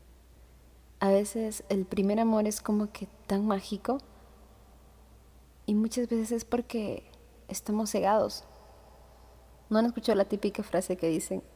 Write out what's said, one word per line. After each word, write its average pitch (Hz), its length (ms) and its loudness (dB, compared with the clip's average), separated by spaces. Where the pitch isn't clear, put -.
A 196 100 2
veces 214 600 0
el 196 160 0
primer 208 340 0
amor 220 280 4
es 214 120 -4
como 208 320 -2
que - 160 -14
tan 202 180 0
mágico 214 540 -2
y 208 80 2
muchas 226 340 2
veces 226 220 0
es 233 120 -2
porque 233 600 -4
estamos 208 420 -2
cegados". 202 540 2
¿No 214 80 2
han 226 80 4
escuchado 233 300 0
la 196 100 4
típica 208 380 -4
frase 180 340 -2
que 165 100 -2
dicen, 165 360 -2